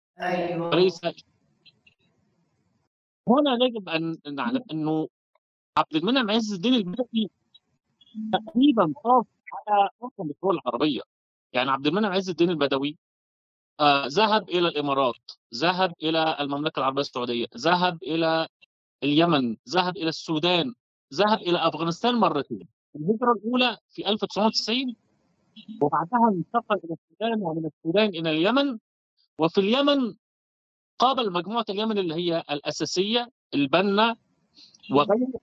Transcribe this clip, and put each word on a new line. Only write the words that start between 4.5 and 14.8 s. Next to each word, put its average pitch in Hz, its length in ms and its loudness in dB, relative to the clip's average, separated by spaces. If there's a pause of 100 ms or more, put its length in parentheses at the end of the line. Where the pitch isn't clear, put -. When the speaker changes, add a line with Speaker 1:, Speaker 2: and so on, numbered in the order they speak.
Speaker 2:
أنه 156 380 0 (680)
عبد 156 200 0
المنعم 214 340 0
عز 214 220 0
الدين 202 220 0
البدوي 220 560 -2 (1040)
تقريبًا 220 600 2 (120)
طاف 240 220 4 (420)
على 202 200 4 (140)
معظم 196 280 -8
الدول 185 280 -2
العربية. 123 420 -2 (520)
يعني 127 180 0
عبد 135 160 -2
المنعم 190 260 0
عز 190 180 -2
الدين 170 200 2
البدوي، 143 460 -2 (840)
آه، 143 260 4
ذهب 202 420 2
إلى 175 200 0
الإمارات، 139 600 -2 (240)